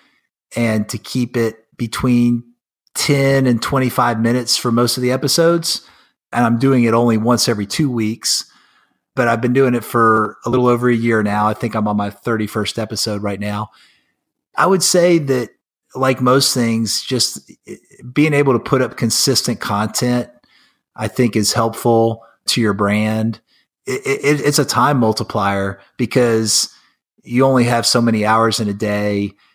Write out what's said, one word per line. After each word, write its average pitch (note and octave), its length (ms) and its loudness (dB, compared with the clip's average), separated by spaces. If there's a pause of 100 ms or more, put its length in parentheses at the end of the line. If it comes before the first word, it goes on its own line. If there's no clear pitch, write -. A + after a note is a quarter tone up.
(540)
and A2 340 -2
to G#2+ 100 -8
keep B2 380 -4
it A2+ 280 -2 (120)
between A#2+ 680 0 (500)
ten C#3 520 2
and A#2 140 2
twenty-five B2 600 -2
minutes A#2 360 0
for B2 140 -2
most A#2+ 260 0
of B2+ 60 -6
the B2 80 0
episodes. E3 760 0 (480)
And A#2+ 120 0
I'm A#2 140 2
doing B2+ 260 4
it A2+ 100 2
only A#2 220 4
once A2+ 320 0
every G#2 180 -2
two C#3+ 240 -2
weeks, A2+ 540 -4 (720)
but B2 100 2
I've A#2 140 2
been B2 120 0
doing C3 220 2
it A#2 100 -4
for A2 600 2
a B2 60 -4
little B2 180 2
over B2 200 2
a B2 60 4
year A2+ 300 0
now. G#2 240 0
I G#2+ 60 -2
think A2+ 200 -6
I'm G#2+ 140 -2
on G#2 80 -2
my G2+ 140 -4
thirty-first A2 680 -6
episode G#2 420 -6
right G2+ 200 -6
now. G#2 300 -6 (880)
I D#3 100 2
would F#3+ 180 2
say F3 340 4
that, C3+ 320 -2 (460)
like C3 240 0
most C3 340 2
things, A2+ 480 -2
just - 480 -4 (640)
being D3 200 2
able C#3+ 200 2
to A#2 60 2
put C3 220 0
up A#2+ 160 -4
consistent A#2+ 640 0
content, A#2+ 720 -2 (640)
I A2 120 -4
think, A#2+ 280 0
is G#2+ 160 0
helpful A2+ 720 0 (220)
to - 140 0
your G#2+ 140 2
brand. G#2+ 640 -2 (460)
It, B2+ 200 -4
it, C#3 340 0
it's C#3+ 180 0
a C#3+ 60 2
time C3 340 0
multiplier G2+ 840 -2 (160)
because A2+ 720 0 (540)
you B2 220 0
only C3 200 4
have A#2+ 220 0
so A#2+ 140 0
many A2+ 240 0
hours A2 340 2
in G#2+ 100 -4
a G2+ 60 -4
day, G#2 580 -2 (220)